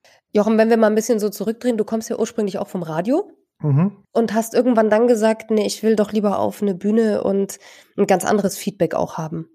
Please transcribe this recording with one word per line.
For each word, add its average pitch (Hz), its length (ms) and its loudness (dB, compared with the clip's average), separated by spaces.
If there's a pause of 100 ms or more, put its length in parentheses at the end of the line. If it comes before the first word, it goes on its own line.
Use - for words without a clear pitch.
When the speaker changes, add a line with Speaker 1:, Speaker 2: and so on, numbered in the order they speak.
(300)
Speaker 1:
Jochen, 214 260 2
wenn 220 140 4
wir 233 60 4
mal 220 100 4
ein 214 80 2
bisschen 220 240 0
so 208 100 -2
zurückdrehen, 220 480 -4
du 208 80 0
kommst 226 240 -6
ja - 80 -6
ursprünglich 208 400 -4
auch - 120 -6
vom 185 120 -6
Radio. 180 480 -2 (320)
Speaker 2:
Mhm. 151 360 2 (140)
Speaker 1:
Und 226 220 0
hast 220 220 -2
irgendwann 226 340 2
dann 220 180 4
gesagt, 220 420 0
„Nee, 214 160 0
ich - 180 -6
will 220 120 2
doch 202 160 0
lieber 208 280 0
auf 202 220 -4
eine 196 140 0
Bühne 214 480 0
und 196 360 -2 (360)
ein 196 120 0
ganz 190 180 2
anderes 196 320 0
Feedback - 360 -4
auch - 240 -4
haben.“ 160 360 -8